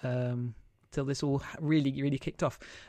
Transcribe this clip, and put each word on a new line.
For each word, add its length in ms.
um, 500
till 140
this 180
all 180
really, 400
really 200
kicked 240
off. 160